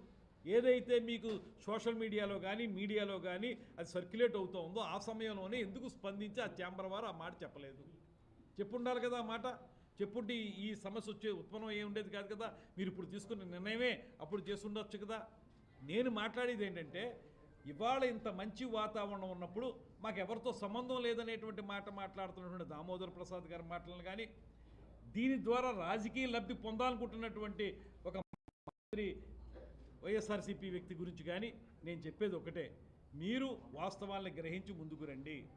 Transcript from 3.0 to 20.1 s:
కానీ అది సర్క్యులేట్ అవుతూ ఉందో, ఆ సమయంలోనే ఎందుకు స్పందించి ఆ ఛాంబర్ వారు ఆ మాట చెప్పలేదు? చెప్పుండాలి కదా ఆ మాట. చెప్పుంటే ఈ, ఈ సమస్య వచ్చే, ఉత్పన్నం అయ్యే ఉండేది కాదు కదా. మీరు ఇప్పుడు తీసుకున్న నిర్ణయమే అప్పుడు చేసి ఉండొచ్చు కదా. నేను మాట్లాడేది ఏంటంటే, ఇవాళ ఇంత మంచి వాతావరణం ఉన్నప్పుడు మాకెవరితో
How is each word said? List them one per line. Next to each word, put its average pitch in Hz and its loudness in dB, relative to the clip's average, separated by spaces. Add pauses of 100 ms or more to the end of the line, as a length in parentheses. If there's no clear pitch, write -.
కానీ 185 0 (200)
అది 170 -4
సర్క్యులేట్ 214 4
అవుతూ 185 0
ఉందో, 180 -2
ఆ 185 2
సమయంలోనే 220 -2
ఎందుకు 214 -2
స్పందించి 202 -2
ఆ 202 2 (140)
ఛాంబర్ 185 -2
వారు 202 0
ఆ 190 -2
మాట 165 -8
చెప్పలేదు? 139 -10 (760)
చెప్పుండాలి 240 2
కదా 247 4
ఆ 233 2
మాట. 226 0 (540)
చెప్పుంటే 208 2
ఈ, 208 0
ఈ 208 0
సమస్య 208 -4
వచ్చే, 214 0
ఉత్పన్నం 214 -2
అయ్యే 208 0
ఉండేది 208 -2
కాదు 202 -4
కదా. 214 -2 (220)
మీరు 190 2
ఇప్పుడు 180 -2
తీసుకున్న 202 -4
నిర్ణయమే 208 2 (160)
అప్పుడు 170 0
చేసి 202 -2
ఉండొచ్చు 208 -4
కదా. 220 -4 (560)
నేను 220 4
మాట్లాడేది 220 2
ఏంటంటే, 175 -4 (460)
ఇవాళ 233 4
ఇంత 226 2
మంచి 214 -2
వాతావరణం 208 0
ఉన్నప్పుడు 180 -2 (260)
మాకెవరితో 220 0